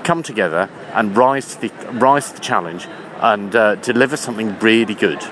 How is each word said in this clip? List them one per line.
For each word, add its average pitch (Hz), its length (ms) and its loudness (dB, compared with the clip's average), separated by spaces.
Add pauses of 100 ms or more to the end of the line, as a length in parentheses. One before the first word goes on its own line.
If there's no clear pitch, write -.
come 170 180 0
together 92 460 0 (260)
and 104 220 0
rise 131 400 2
to - 60 -10
the, - 300 -10
rise 135 360 4
to - 60 -16
the - 60 -18
challenge 90 460 -4 (340)
and, 104 360 2
uh, 107 180 4
deliver 127 420 0
something 107 440 -6
really 110 340 2
good. 82 240 0 (140)